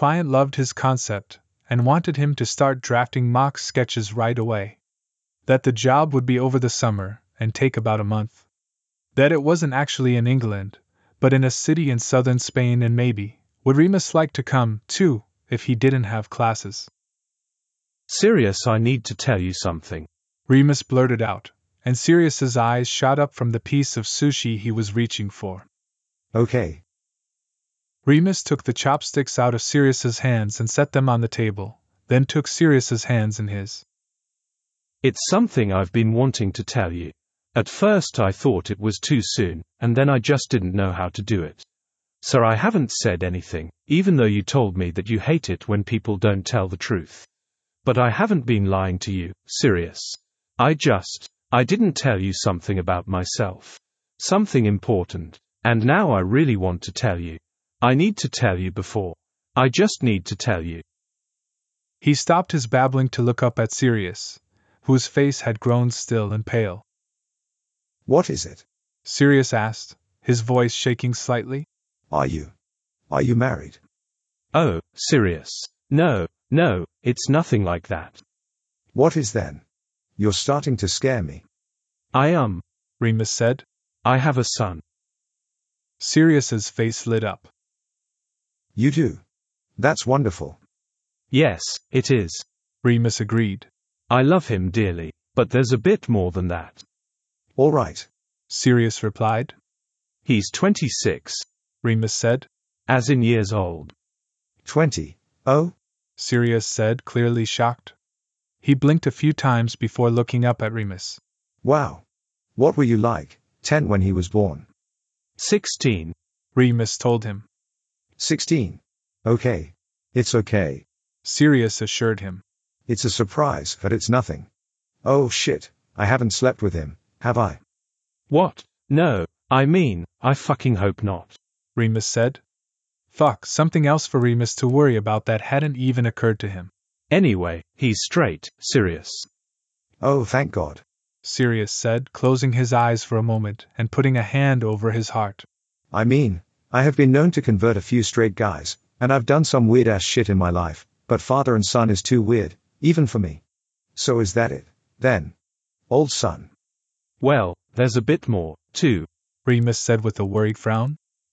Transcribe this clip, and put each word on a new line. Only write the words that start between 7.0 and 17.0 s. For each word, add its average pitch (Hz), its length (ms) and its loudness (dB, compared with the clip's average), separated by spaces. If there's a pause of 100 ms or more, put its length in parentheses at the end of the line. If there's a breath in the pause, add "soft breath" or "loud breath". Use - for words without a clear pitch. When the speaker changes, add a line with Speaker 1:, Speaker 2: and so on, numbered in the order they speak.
Speaker 1:
and 110 160 -4
take 135 220 0
about 110 240 -2
a 104 160 -4
month. - 280 -8 (720)
That - 160 4
it 156 100 2
wasn't 156 320 0
actually 131 440 0
in 120 100 2
England, 107 520 -2 (420)
but 131 120 4
in 131 120 4
a 127 60 2
city 156 400 0
in 120 80 0
southern 123 400 2
Spain, 123 440 0
and 117 120 2
maybe, 113 460 -2 (220)
would 135 160 4
Remus 185 340 2
like 160 220 2
to 135 80 -6
come, 117 460 0
too, 147 360 0 (240)
if - 160 -4
he 127 100 0
didn't 127 300 2
have 107 240 -6
classes? 110 580 -6 (1200)